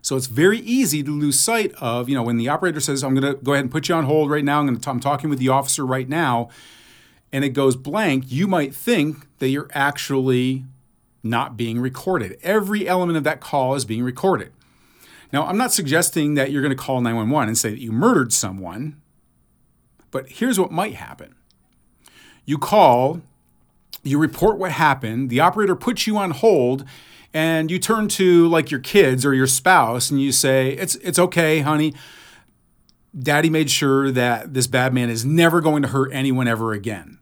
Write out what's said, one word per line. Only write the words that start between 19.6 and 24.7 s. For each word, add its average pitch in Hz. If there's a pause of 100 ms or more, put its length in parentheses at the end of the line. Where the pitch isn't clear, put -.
but 131
here's 226
what 180
might 175
happen. - (1120)
You 147
call, 151 (840)
you 143
report 175
what 180